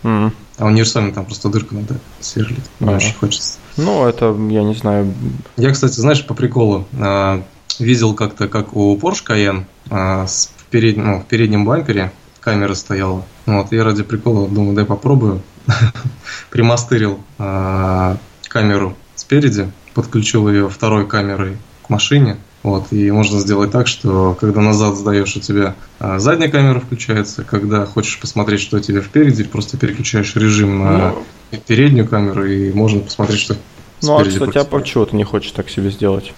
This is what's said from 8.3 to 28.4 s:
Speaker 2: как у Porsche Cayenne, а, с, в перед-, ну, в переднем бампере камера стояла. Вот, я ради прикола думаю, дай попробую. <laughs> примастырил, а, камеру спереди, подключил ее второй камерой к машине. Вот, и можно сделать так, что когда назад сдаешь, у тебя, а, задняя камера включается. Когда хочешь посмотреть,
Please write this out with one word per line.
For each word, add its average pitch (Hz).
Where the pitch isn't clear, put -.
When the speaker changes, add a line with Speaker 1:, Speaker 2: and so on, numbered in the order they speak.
Speaker 2:
как 107
у 101
Porsche 175
Cayenne, 101
а, 95
с, -
в -
перед-, 113
ну, 104
в -
переднем 104
бампере 113
камера 101
стояла. 95
Вот, 101
я 113
ради 107
прикола 104
думаю, 101
дай 104
попробую. 104
<laughs> -
примастырил, 117
а, 95
камеру 101
спереди, 107
подключил 107
ее 101
второй 104
камерой 98
к -
машине. 117
Вот, 98
и 101
можно 104
сделать 101
так, 117
что 95
когда 107
назад 104
сдаешь, 101
у 101
тебя, 101
а, 95
задняя 156
камера 139
включается. 107
Когда 104
хочешь -
посмотреть, 104